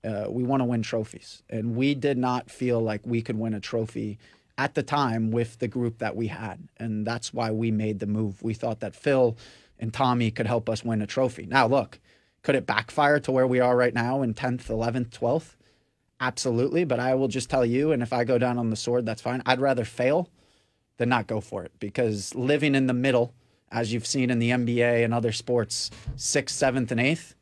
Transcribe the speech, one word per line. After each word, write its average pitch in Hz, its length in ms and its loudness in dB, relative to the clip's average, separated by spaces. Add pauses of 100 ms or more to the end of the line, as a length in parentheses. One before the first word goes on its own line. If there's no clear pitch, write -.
Uh, 104 260 -4
we 120 140 -2
wanna 131 220 2
win 117 180 0
trophies. - 640 -6
And 113 260 -4
we 139 200 2
did 131 240 0
not 123 320 -2
feel 123 280 0
like 107 260 -2
we 117 180 0
could 110 160 -4
win 113 160 -2
a 101 40 -6
trophy 110 600 -6 (380)
at 139 180 -2
the 139 80 0
time 113 480 0
with 117 260 -2
the 120 100 -4
group 117 300 -4
that 110 180 -6
we 113 120 -4
had. 107 400 -10 (100)
And 107 300 -6
that's 117 260 -6
why 113 160 -2
we 110 220 0
made 107 280 -2
the 107 60 -4
move. 104 380 -2
We 110 100 -2
thought 113 280 -4
that 104 140 -8
Phil 127 400 4 (440)
and 113 120 -4
Tommy 120 380 2
could 110 160 -2
help 117 240 0
us 110 160 -4
win 110 160 0
a 104 60 -4
trophy. 127 400 -2
Now, 127 180 4
look, 120 340 0 (440)
could 143 100 2
it 131 140 0
backfire 143 540 2
to 131 100 -4
where 131 160 4
we 127 120 2
are 123 160 4
right 123 200 4
now 123 260 0
in 117 140 0
tenth, 123 340 -4
eleventh, 117 400 -2
twelfth? 135 480 -2 (640)
Absolutely. 127 640 0
But 127 160 0
I 131 160 2
will 135 120 0
just 117 220 -4
tell 131 160 4
you, 135 260 2
and 123 120 0
if 117 100 -4
I 120 100 2
go 123 140 2
down 123 200 2
on 117 120 0
the 110 60 -2
sword, 120 300 0
that's 110 160 -6
fine. 123 240 -4
I'd 127 140 4
rather 131 240 2
fail 139 460 0 (680)
than 120 120 0
not 120 160 4
go 107 160 -4
for 98 220 -8
it, - 160 -14
because 107 560 -2
living 139 400 2
in 135 100 4
the 127 80 2
middle, 123 400 2 (380)
as 113 200 -2
you've 117 140 -2
seen 127 240 0
in 123 80 2
the 117 140 2
N 123 140 2
B 120 180 2
A 120 200 4
and 117 100 2
other 117 180 0
sports, - 580 -2 (260)
sixth, - 400 -2
seventh, 127 360 0
and 117 100 0
eighth 151 400 0